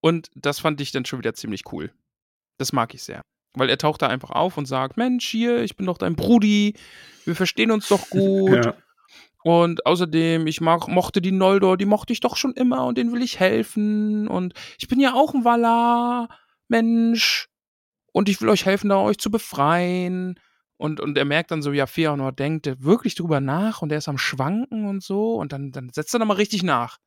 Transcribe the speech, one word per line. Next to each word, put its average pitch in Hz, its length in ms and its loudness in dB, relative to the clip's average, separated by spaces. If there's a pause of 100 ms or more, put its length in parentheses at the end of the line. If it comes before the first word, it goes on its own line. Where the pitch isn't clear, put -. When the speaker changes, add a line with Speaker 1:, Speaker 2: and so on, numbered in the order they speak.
Speaker 1:
Und 165 340 0
das 143 260 -4
fand 151 200 -2
ich 139 120 -8
dann 131 120 -4
schon 131 140 -8
wieder 113 160 -4
ziemlich 104 280 -8 (100)
cool. 78 200 -10 (640)
Das 131 140 -4
mag 120 220 -2
ich 131 80 -18
sehr. - 200 -14 (320)
Weil 131 160 0
er 139 80 2
taucht 151 240 -2
da 139 60 2
einfach 127 220 -6
auf 180 280 -2
und 143 80 -6
sagt: 131 300 -4
„Mensch, 247 320 -2
hier, 240 340 0
ich 208 140 -6
bin 190 100 -6
doch 180 120 -4
dein 175 180 -2
Brudi. 208 580 4 (500)
Wir 170 120 -2
verstehen 220 340 0
uns 214 180 -2
doch 196 220 2
gut. 190 560 4
Speaker 2:
<laughs> - 0 -
Ja. 117 80 -2 (680)
Speaker 1:
Und 170 440 4
außerdem, 165 640 2
ich 156 120 -4
mag, 165 280 2
mochte 180 340 2
die 185 100 0
Noldor, 190 440 4
die 190 100 0
mochte 208 260 0
ich 226 80 -2
doch - 160 -2
schon 254 180 -2
immer 254 320 0
und 247 120 -2
denen 233 140 0
will 240 100 -2
ich - 180 -6
helfen. 214 880 0
Und 185 260 -4 (240)
ich - 100 -12
bin 247 120 0
ja 262 140 4
auch 294 200 2
ein 254 100 0
Valar, 240 840 2 (400)
Mensch. 226 800 2 (640)
Und 202 160 2
ich 196 120 0
will 220 80 0
euch 208 180 4
helfen, 202 240 0
da 196 80 4
euch 202 200 2
zu - 120 -4
befreien.“ 180 1080 -2 (400)
Und, 151 220 -4
und 143 180 -4
er 139 60 2
merkt 147 280 -2
dann 160 100 -4
so, 143 100 -2
ja, 139 140 0
Feanor 143 460 -2
denkt 147 360 -4 (160)
wirklich 202 300 2
drüber 160 260 0
nach 170 420 -2
und 151 100 -4
er 151 60 -2
ist 147 100 -8
am 143 100 -4
Schwanken 208 680 -2
und 196 140 -6
so. 214 340 -2
Und 156 160 -4
dann, 139 200 -8
dann 127 180 -12
setzt - 240 -6
er 240 60 2
nochmal 214 180 0
richtig 208 260 0
nach. 123 420 0